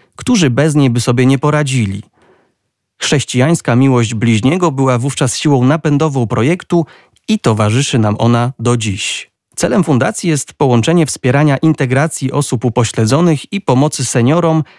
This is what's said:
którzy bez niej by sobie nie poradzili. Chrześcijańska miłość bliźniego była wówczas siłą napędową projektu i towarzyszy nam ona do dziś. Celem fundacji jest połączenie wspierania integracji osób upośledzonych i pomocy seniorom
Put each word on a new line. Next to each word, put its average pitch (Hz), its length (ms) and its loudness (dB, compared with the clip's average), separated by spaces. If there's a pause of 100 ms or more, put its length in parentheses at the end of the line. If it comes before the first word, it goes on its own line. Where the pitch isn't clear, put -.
(160)
którzy 180 340 0
bez 143 240 0
niej 139 160 2
by 117 100 0
sobie 123 260 0
nie 135 120 2
poradzili. 131 640 -2 (960)
Chrześcijańska 135 760 0
miłość 123 380 2
bliźniego 117 560 0
była 131 280 0
wówczas 135 380 -2
siłą 139 280 2
napędową 143 600 0
projektu 151 600 -2 (420)
i 214 100 0
towarzyszy 110 600 0
nam 107 200 2
ona 120 400 2
do 120 180 0
dziś. - 580 -6 (220)
Celem - 280 0
fundacji 156 460 -2
jest - 240 -4
połączenie 143 520 2
wspierania 139 500 0
integracji 143 760 -2
osób 131 320 -4
upośledzonych 127 880 0
i - 80 -4
pomocy 135 440 0
seniorom 156 600 0 (140)